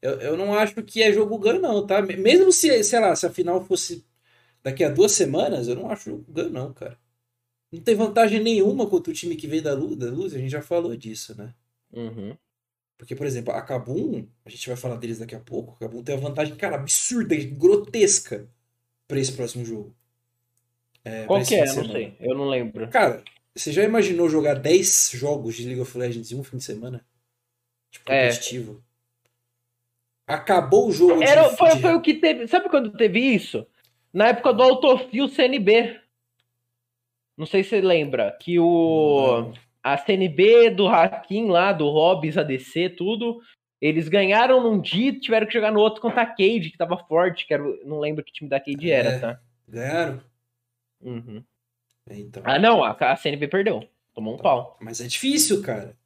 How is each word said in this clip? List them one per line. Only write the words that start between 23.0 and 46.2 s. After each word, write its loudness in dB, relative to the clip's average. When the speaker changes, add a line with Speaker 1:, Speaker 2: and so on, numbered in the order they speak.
Speaker 1:
você -8
já 2
imaginou 2
jogar 2
dez 2
jogos -6
de -10
League -8
of -10
Legends -8
em -12
um -12
fim -14
de -12
semana? -12
Tipo, -10
Speaker 2:
É. 2
Speaker 1:
competitivo. -6
Acabou 2
o 0
jogo 6
de 4
Speaker 2:
Era, 8
foi, 6
Speaker 1:
de -4
Speaker 2:
foi 4
o 2
que 2
teve, 0
sabe 0
quando 0
teve 2
isso? -2
Na 4
época 2
do 4
Autofil 4
C 0
N 0
B. 2
Não -10
sei 0
se -6
você 0
lembra, 0
que -2
o, 4
Speaker 1:
Não. -12
Speaker 2:
a 0
C -2
N 0
B 8
do 2
Hakim 2
lá, 4
do 0
Hobbs, 2
A 0
D -4
C, -4
tudo, -6
eles 0
ganharam 4
num 2
dia -2
e -8
tiveram 0
que -10
jogar 0
no 2
outro 2
contra 0